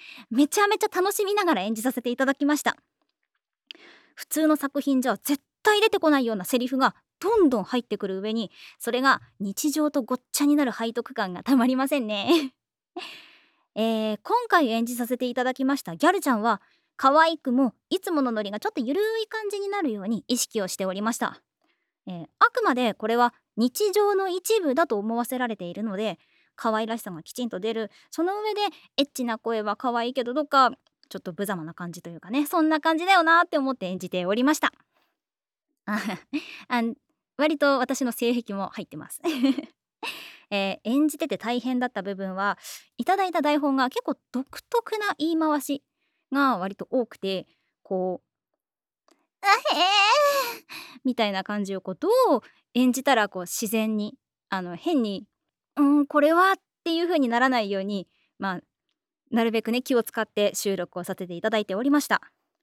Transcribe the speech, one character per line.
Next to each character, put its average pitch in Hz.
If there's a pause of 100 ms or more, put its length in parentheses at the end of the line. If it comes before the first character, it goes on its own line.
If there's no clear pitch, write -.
(300)
め 277
ち -
ゃ 415
め 427
ち 427
ゃ 427
楽 370
し 403
み 392
な 415
が 320
ら 185
演 214
じ 214
さ 254
せ 240
て 240
い 240
た 269
だ 269
き 285
ま 294
し -
た。 - (1400)
普 -
通 311
の 302
作 285
品 269
じ 254
ゃ 202
絶 - (220)
対 427
出 440
て 427
こ 320
な 285
い 247
よ 226
う -
な 180
セ 254
リ 247
フ 269
が 254 (240)
ど 440
ん 349
ど 226
ん -
入 247
っ 226
て 208
く 202
る 190
上 214
に、 220 (280)
そ -
れ 247
が 269 (180)
日 196
常 302
と 269
ご 247
っ - (100)
ち -
ゃ 294
に 294
な 294
る 226
背 226
徳 233
感 190
が 180
た 277
ま 240
り 254
ま 269
せ 285
ん 220
ね。 247 (420)
<laughs> -
え 220
ー、 -
今 466
回 320
演 226
じ 240
さ 233
せ 247
て 254
い 240
た 247
だ 254
き 262
ま 277
し -
た 170
ギ 285
ャ 349
ル 370
ち -
ゃ 262
ん 208
は、 214 (340)
可 277
愛 330
く 269
も 254 (160)
い 370
つ 381
も 302
の 247
ノ 214
リ 196
が 208
ち 381
ょ -
っ -
と 302
ゆ 240
る 370 (220)
い 427
感 427
じ 403
に 403
な 403
る 285
よ 202
う -
に 214
意 247
識 -
を 185
し -
て 196
お 185
り 196
ま 226
し -
た。 - (640)
え 190
ー、 170 (120)
あ 427
く 508
ま 330
で 240
こ 214
れ 226
は 240 (220)
日 254
常 403
の 381
一 370
部 294
だ 330
と 233
思 220
わ 240
せ 254
ら 247
れ 226
て 185
い 175
る 196
の 214
で、 202 (360)
可 220
愛 220
ら 226
し 220
さ -
が 165
き -
ち 247
ん 226
と 185
出 220
る、 220 (220)
そ 311
の 392
上 427
で 403 (360)
エ 277
ッ 285
チ 262
な 233
声 226
は 208
可 240
愛 240
い 254
け 262
ど 240
ど 302
っ -
か 262 (380)
ち -
ょ 190
っ -
と 180
無 196
様 185
な 160
感 175
じ 170
と -
い 170
う 156
か 175
ね、 285
そ 330
ん 311
な 311
感 320
じ 339
だ 381
よ 349
な 330
っ 349
て 320
思 269
っ 254
て 190
演 180
じ 175
て 180
お 190
り 240
ま 294
し 302
た。 277
<laughs> -
あ、 208 (680)
あ、 247 (560)
割 302
と 277
私 254
の 240
性 240
癖 226
も 196
入 -
っ -
て 151
ま 151
す。 -
<laughs> -
え 196
ー、 220
演 285
じ 294
て 320
て 196
大 240
変 247
だ 247
っ 247
た 202
部 196
分 190
は、 196 (400)
い 247
た 381
だ 381
い 359
た 330
台 294
本 277
が 262
結 -
構 - (160)
独 -
特 -
な 403
言 320
い 320
回 311
し 285 (480)
が 269
割 196
と -
多 254
く -
て、 190 (340)
こ 185
う、 - (280)
「あ 392
へ 453
ー」 - (380)
み 247
た 226
い 208
な 190
感 208
じ 196
を 185
こ 190
う、 -
ど 311
う 403 (640)
演 254
じ 262
た 269
ら 208
こ 185
う -
自 208
然 220
に、 208 (340)
あ 190
の、 175
変 302
に、 202 (480)
「う 294
ん、 285
こ 294
れ 311
は」 370
っ - (280)
て 339
い 330
う 349
風 349
に 262
な 233
ら 262
な 254
い 202
よ 196
う 190
に、 196 (300)
ま 190
あ、 - (720)
な 226
る 226
べ 220
く 220
ね、 247
気 262
を 226
使 -
っ 208
て 208
収 196
録 175
を 175
さ 185
せ 185
て 175
い 170
た 220
だ 220
い 214
て 190
お 196
り 269
ま 285
し -
た。 190 (420)